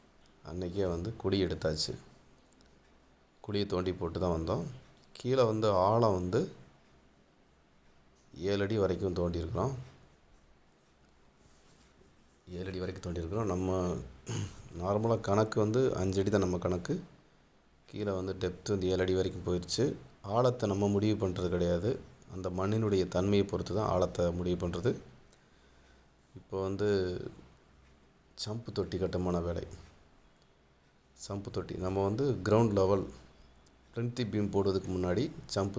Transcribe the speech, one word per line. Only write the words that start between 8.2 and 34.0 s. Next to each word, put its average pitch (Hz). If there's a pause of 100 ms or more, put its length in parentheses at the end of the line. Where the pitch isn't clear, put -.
ஏழு 101
அடி 110
வரைக்கும் 92
தோண்டியிருக்கிறோம். 87 (2750)
ஏழு 92
அடி 92
வரைக்கும் 90
தோண்டியிருக்கிறோம். 90
நம்ம 92 (1120)
நார்மலா 107 (100)
கணக்கு 107
வந்து 117 (180)
அஞ்சு 95
அடி 101
தான் 98
நம்ம 90
கணக்கு. 90 (920)
கீழே 101
வந்து 95 (100)
டெப்த் 90
வந்து 92
ஏழு 92
அடி 92
வரைக்கும் 90
போயிடுச்சு. 90 (520)
ஆழத்தை 120
நம்ம 101
முடிவு 104
பண்றது 90
கிடையாது. 87 (420)
அந்த 92 (140)
மண்ணினுடைய 101 (140)
தன்மையை 101
பொறுத்து 90
தான் 98
ஆழத்தை 87 (140)
முடிவு 90
பண்றது. 87 (1500)
இப்போ -
வந்து 98 (1600)
சம்பு 110
தொட்டி 90
கட்டுமான 90 (100)
வேலை. 87 (1600)
சம்பு 101
தொட்டி - (120)
நம்ம 98
வந்து 127 (200)
கிரவுண்ட் 107
லெவல் 95 (880)
plinth 120 (120)